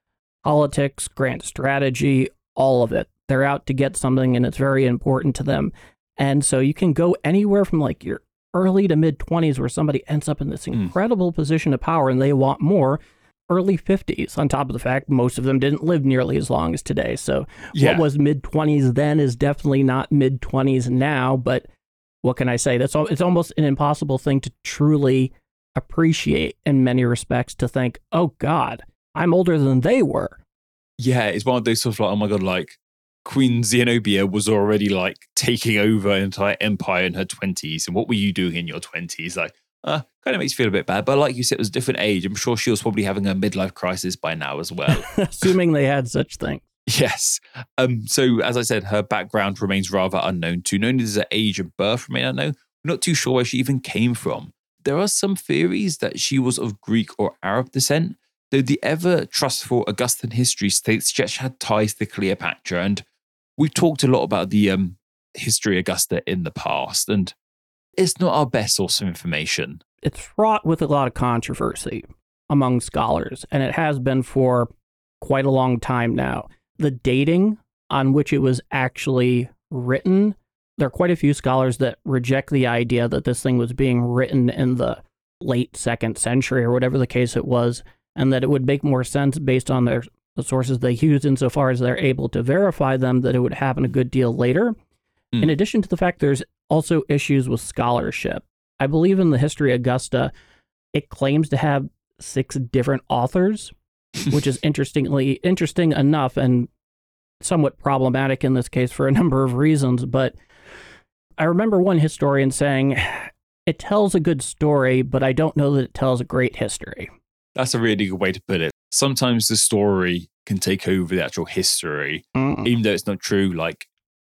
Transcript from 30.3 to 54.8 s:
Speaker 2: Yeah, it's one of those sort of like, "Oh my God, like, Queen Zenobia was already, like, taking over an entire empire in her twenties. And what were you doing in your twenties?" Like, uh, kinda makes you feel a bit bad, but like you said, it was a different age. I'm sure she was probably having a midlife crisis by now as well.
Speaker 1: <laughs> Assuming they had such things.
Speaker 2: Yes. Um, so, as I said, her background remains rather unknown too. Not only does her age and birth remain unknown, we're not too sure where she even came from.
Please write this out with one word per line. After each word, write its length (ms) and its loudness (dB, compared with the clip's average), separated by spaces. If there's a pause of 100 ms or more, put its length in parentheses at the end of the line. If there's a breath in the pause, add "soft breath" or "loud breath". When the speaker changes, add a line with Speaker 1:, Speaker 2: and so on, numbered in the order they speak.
Speaker 2:
Yeah, 300 2
it's 180 -2
one 120 2
of 60 -2
those 200 0
sort 120 -2
of 40 -14
like, 120 2
"Oh 40 -2
my 120 0
God, 140 0
like, 380 -4 (440)
Queen 380 2
Zenobia 640 2
was 220 -2
already, 400 2
like, 300 -2 (180)
taking 420 0
over 340 2
an 120 2
entire 380 -2
empire 420 -2
in 100 -2
her 120 -4
twenties. 600 -6
And 80 -8
what 140 -2
were 60 -2
you 180 0
doing 240 -2
in 120 -6
your 120 -10
twenties?" 560 -12
Like, 180 -6 (300)
uh, 180 -4 (220)
kinda 160 -2
makes 120 -4
you 60 -8
feel 100 0
a 40 0
bit 140 -2
bad, 200 -2
but 120 2
like 180 0
you 80 -4
said, 120 0
it 40 -10
was 100 -2
a 20 -8
different 280 -4
age. 260 0
I'm 100 -4
sure 220 -2
she 140 -2
was 100 0
probably 220 -2
having 240 -2
a 80 0
midlife 380 -2
crisis 420 -4
by 180 -6
now 260 -6
as 120 -10
well. 400 0
Speaker 1:
<laughs> 60 -4
Assuming 540 2
they 140 2
had 240 0
such 280 -6
things. 240 -8 (380)
Speaker 2:
Yes. 400 -2 (380 loud breath)
Um, 300 0
so, 340 2
as 160 -2
I 40 0
said, 240 -2
her 180 -2
background 580 -2
remains 300 -2
rather 320 0
unknown 380 -4
too. 180 -2
Not 100 0
only 140 0
does 120 -4
her 160 0
age 280 -2
and 180 -8
birth 320 -2
remain 160 -4
unknown, 300 -4 (280)
we're 100 -4
not 80 -6
too 120 0
sure 200 0
where 120 2
she 120 -4
even 240 -2
came 320 -2
from. 400 -6 (300)